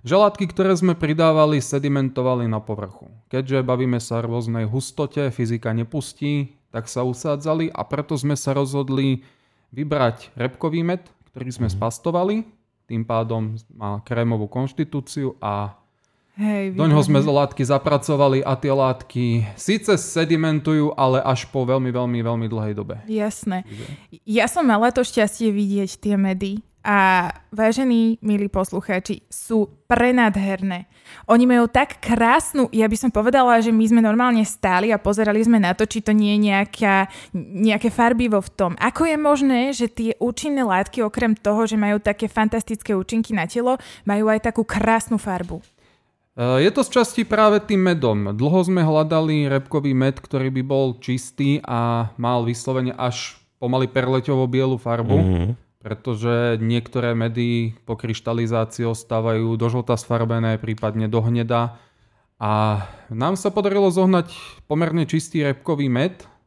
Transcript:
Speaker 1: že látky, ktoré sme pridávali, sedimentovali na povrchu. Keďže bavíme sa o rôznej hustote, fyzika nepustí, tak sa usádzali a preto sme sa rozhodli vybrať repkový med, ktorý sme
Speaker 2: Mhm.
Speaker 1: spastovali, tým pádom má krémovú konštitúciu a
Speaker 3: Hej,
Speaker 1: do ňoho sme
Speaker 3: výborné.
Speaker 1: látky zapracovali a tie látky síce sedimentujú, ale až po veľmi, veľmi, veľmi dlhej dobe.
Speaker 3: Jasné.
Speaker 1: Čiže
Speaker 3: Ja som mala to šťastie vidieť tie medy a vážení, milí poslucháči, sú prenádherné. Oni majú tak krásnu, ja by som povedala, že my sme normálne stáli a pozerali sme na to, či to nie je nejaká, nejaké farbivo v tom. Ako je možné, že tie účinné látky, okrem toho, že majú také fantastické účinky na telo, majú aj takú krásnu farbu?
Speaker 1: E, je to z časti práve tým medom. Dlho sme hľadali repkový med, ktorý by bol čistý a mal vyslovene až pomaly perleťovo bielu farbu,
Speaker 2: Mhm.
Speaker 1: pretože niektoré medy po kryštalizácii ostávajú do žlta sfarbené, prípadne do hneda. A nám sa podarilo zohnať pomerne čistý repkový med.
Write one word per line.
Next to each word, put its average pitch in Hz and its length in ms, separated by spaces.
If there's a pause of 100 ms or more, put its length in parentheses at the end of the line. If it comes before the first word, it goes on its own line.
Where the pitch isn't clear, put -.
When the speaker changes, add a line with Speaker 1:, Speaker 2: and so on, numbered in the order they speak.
Speaker 1:
že 123 140
látky, 202 320
ktoré 190 260
sme 180 220
pridávali, 156 640
sedimentovali 131 880
na 110 160
povrchu. 104 480 (160)
Keďže 131 400
bavíme 127 320
sa 117 240
o 117 80
rôznej 117 340
hustote, 135 640
fyzika 113 460
nepustí, 143 800 (160)
tak 117 160
sa 127 160
usádzali 151 720
a - 80
preto 147 320
sme 143 240
sa 135 160
rozhodli 135 720 (460)
vybrať 135 640
repkový 156 500
med, 180 160 (260)
ktorý 127 240
sme 120 140
Speaker 2:
Mhm. 92 80
Speaker 1:
spastovali, 175 720 (400)
tým 113 160
pádom 113 560 (100)
má 104 320
krémovú 117 460
konštitúciu 135 920
a 101 360 (600)
Speaker 3:
Hej, 202 400
Speaker 1:
do 185 80
ňoho 151 180
sme 143 220
Speaker 3:
výborné. 143 240
Speaker 1:
látky 139 160
zapracovali 139 800
a 135 160
tie 139 160
látky 127 500 (300)
síce 214 400
sedimentujú, 156 1000
ale 131 300
až 127 240
po 131 160
veľmi, 127 320
veľmi, 123 260
veľmi 117 300
dlhej 107 240
dobe. 104 320
Speaker 3:
Jasné. 208 560
Speaker 1:
Čiže - 640
Speaker 3:
Ja 214 260
som 330 160
mala 233 240
to 247 160
šťastie 214 480
vidieť 202 420
tie 202 220
medy 196 400 (240)
a 190 480 (180)
vážení, 226 680
milí 202 320
poslucháči, 190 800
sú 214 420 (160)
prenádherné. 196 1040 (360)
Oni 240 180
majú 240 220
tak 254 320
krásnu, 240 720
ja 220 140
by 220 140
som 254 120
povedala, 240 480
že 226 120
my 220 160
sme 226 140
normálne 226 420
stáli 196 480
a 208 80
pozerali 208 400
sme 226 180
na 185 160
to, 214 140
či 226 140
to 214 100
nie 208 240
je 208 60 (100)
nejaká, 196 460 (360)
nejaké 202 560
farbivo 233 500
v 190 120
tom. 180 260
Ako 294 300
je 311 100
možné, 277 440 (100)
že 240 160
tie 226 320
účinné 269 420
látky, 202 400
okrem 226 320
toho, 208 300
že 220 120
majú 208 240
také 208 280
fantastické 220 640
účinky 220 380
na 180 160
telo, 247 320 (240)
majú 208 240
aj 220 160
takú 226 200
krásnu 226 540
farbu? 175 460 (720)
Speaker 1:
E, 123 80 (180)
je 180 100
to 277 120
z - 100
časti 240 320
práve 214 360
tým 202 240
medom. 117 460
Dlho 143 300
sme 180 200
hľadali 156 680
repkový 139 460
med, 135 240
ktorý 131 340
by 131 120
bol 135 240 (100)
čistý 139 640
a 117 540
mal 120 280
vyslovene 127 500
až 123 420 (220)
pomaly 127 300
perleťovo 131 580
bielu 131 320
farbu, 117 400
Speaker 2:
Mhm. 92 320 (300)
Speaker 1:
pretože 110 560 (240)
niektoré 117 540
medy 117 360 (340)
po 113 120
kryštalizácii 117 880
ostávajú 113 720
do 113 140
žlta 120 260
sfarbené, 113 600
prípadne 110 500
do 110 140
hneda. 117 560 (600)
A 107 460 (260)
nám 127 260
sa 190 140
podarilo 196 400
zohnať 180 460 (300)
pomerne 160 400
čistý 160 400
repkový 143 420
med. 135 400 (200)